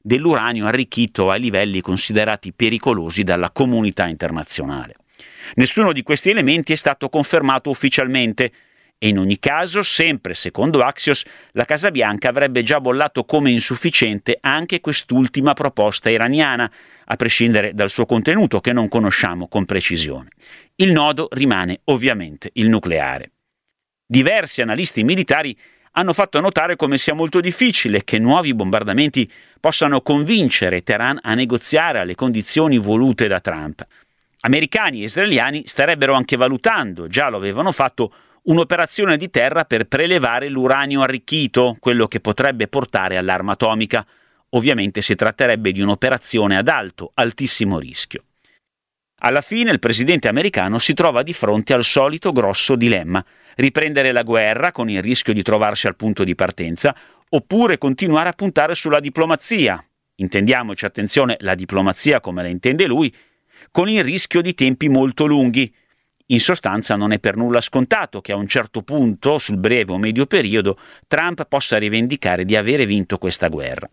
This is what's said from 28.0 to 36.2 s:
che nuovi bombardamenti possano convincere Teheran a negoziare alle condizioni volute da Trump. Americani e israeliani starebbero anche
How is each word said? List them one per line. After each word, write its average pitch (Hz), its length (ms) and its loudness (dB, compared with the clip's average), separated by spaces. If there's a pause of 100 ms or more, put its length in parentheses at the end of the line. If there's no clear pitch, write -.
che - 160 0
nuovi 139 340 2
bombardamenti 107 760 0 (300)
possano 147 440 2
convincere 147 840 0
Teheran 123 360 0
a 110 140 -2
negoziare 127 640 0
alle 90 160 -4
condizioni 131 640 2
volute 110 480 2
da 95 140 0
Trump. 78 440 -8 (580)
Americani 151 580 0
e 104 60 -6
israeliani 147 600 0
starebbero 139 480 0
anche 127 220 0